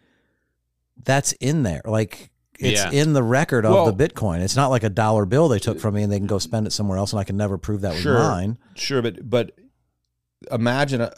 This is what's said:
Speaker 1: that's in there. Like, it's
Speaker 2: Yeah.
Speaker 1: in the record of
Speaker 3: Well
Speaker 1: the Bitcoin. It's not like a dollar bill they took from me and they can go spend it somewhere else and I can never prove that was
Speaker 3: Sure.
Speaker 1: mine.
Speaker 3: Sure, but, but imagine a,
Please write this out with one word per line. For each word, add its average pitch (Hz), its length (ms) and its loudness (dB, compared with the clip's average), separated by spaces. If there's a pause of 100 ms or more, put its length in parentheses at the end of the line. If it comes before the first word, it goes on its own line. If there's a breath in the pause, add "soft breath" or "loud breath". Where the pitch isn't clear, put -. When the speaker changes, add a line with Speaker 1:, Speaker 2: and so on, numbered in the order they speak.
(1040)
Speaker 1:
that's 135 300 0
in 143 300 0
there. 82 220 -2
Like, 110 440 -2 (280)
it's 104 260 2
Speaker 2:
Yeah. 90 80 -2 (100)
Speaker 1:
in 156 120 2
the 135 100 4
record 123 420 2
of 110 80 4
Speaker 3:
Well 170 180 4
Speaker 1:
the 113 160 0
Bitcoin. 87 340 -2
It's 98 140 -2
not 135 140 2
like 123 140 2
a 110 60 0
dollar 107 360 2
bill 139 240 2
they 104 100 2
took 80 200 -4
from 101 160 -2
me 104 80 0
and 101 80 0
they 101 60 0
can 98 100 -2
go 101 120 0
spend 107 280 -2
it - 40 -4
somewhere 98 260 -2
else 98 140 -2
and 107 80 -2
I 95 60 -2
can 98 100 -6
never 101 220 -2
prove 104 240 -4
that 95 120 -2
was 85 80 -6
Speaker 3:
Sure. 135 160 2
Speaker 1:
mine. 107 400 0 (180 soft breath)
Speaker 3:
Sure, 135 260 -2
but, 113 280 -6
but 113 220 0 (1000)
imagine 127 520 0
a, 117 40 0 (120)